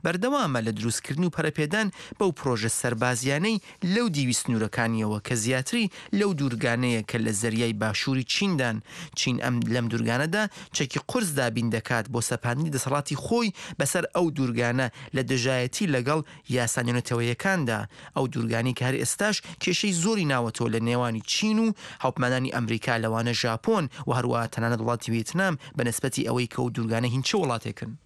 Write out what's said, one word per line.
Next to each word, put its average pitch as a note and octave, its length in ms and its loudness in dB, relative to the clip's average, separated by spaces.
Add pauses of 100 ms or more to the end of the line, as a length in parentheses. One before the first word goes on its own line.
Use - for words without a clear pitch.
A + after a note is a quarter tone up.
بەردەوامە F3+ 600 2
لە A2+ 120 0
دروستکردن B2+ 460 -2
و E3+ 120 0
پەرەپێدان D#3 520 0 (300)
بەو G3 200 4
پرۆژە A2+ 320 0 (100)
سەربازیانەی B2+ 800 0 (320)
لەو A#3+ 120 4 (100)
دیوی B2 240 2
سنوورەکانیەوە A2 880 0
کە B2+ 80 0 (100)
زیاتری C3 460 0 (280)
لەو G3+ 200 4
دوورگانەیە A#2+ 720 0
کە A#2+ 140 -2
لە A2 160 0
زەریای A#2 320 2 (100)
باشووری B2 420 0 (100)
چیندان. C3+ 420 2 (420)
چین B2 260 0
ئەم، B2 120 0 (180)
لەم A#2+ 160 0
دوورگانەدا B2 520 0 (340)
چەکی C#3+ 320 -2
قورس A3 300 0
دابین A#2 380 2
دەکات A2 360 0
بۆ A#2+ 160 2
سەپاندنی B2+ 460 -2
دەسەڵاتی C#3 500 -2
خۆی A3+ 300 2 (240)
بەسەر E3 260 0 (100)
ئەو F3 120 4 (100)
دوورگانە B2 500 2 (300)
لە C3 140 2
دژایەتی B2+ 640 0
لەگەڵ C3+ 260 2 (340)
یاسانیۆنەتەوەیەکاندا. A#2+ 1300 0 (360)
ئەو C3+ 160 2
دوورگانی A#2 460 0
کە - 100 -2
هەر C3 140 0
ئێستاش G3+ 340 0 (260)
کێشەی G3 400 2
زۆری G3 300 2
ناوەتەوە A#2 420 0
لە A2+ 140 2
نێوانی A#2+ 340 0 (100)
چین G#3+ 320 2
و A3 100 2 (280)
هاوپەیمانانی B2+ 540 0
ئەمریکا A#2 380 0 (100)
لەوانە A2+ 360 0
ژاپۆن D3 440 2 (240)
و - 100 0
هەروە A#2+ 220 2 (120)
تەنانەت A#2 300 0
وڵاتی A#2 320 0
ڤیتنام E3 400 0 (220)
بە C3 120 0
نسبەتی C3 400 -2
ئەوەی A#2+ 240 0
کە - 80 -4
ئەو B2 140 0
دوورگانە A#2 400 0
هین C3 140 0
چه - 140 2
وڵاتێکن. A2+ 500 -4 (140)